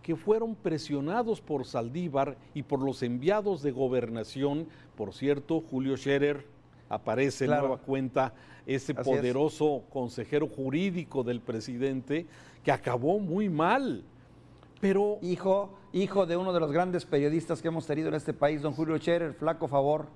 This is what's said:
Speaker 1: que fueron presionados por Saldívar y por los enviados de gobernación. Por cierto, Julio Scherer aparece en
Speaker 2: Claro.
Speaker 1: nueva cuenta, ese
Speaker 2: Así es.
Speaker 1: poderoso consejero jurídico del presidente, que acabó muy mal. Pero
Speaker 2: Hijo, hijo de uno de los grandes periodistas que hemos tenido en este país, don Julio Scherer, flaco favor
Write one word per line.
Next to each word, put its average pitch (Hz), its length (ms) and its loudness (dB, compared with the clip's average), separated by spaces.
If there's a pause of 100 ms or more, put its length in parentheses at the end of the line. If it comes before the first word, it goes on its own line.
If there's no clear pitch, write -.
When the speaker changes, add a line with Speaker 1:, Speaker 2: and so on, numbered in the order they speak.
Speaker 1:
que 165 140 -4
fueron 220 380 0
presionados 170 880 -2
por 135 240 -4
Saldívar 135 720 -2 (160)
y 143 80 -6
por 135 180 0
los 131 220 0
enviados 160 600 0
de 143 80 2
gobernación. 131 960 0 (300)
Por 98 160 -6
cierto, 143 480 0
Julio 135 340 -2
Scherer 139 520 2 (420)
aparece 123 560 0
en 135 60 2
Speaker 2:
Claro. 143 180 2
Speaker 1:
nueva 123 140 -2
cuenta, 131 500 0 (340)
ese 135 260 -2
Speaker 2:
Así 131 100 -4
es. 123 40 -2
Speaker 1:
poderoso 139 840 0
consejero 135 560 -2
jurídico 151 760 -2
del 120 180 -2
presidente, 127 840 -4 (380)
que 143 80 4
acabó 131 480 0
muy 190 300 0
mal. 170 520 2 (800)
Pero 202 400 2
Speaker 2:
Hijo, 190 580 0 (140)
hijo 190 320 2
de 170 140 0
uno 185 160 0
de 170 60 4
los 151 120 0
grandes 175 320 2
periodistas 156 560 0
que 165 80 -2
hemos 160 180 -4
tenido 156 220 -2
en 156 60 -2
este 151 180 -4
país, 151 300 2
don 151 100 -2
Julio 156 240 0
Scherer, 170 380 0
flaco 165 340 -2
favor 147 480 2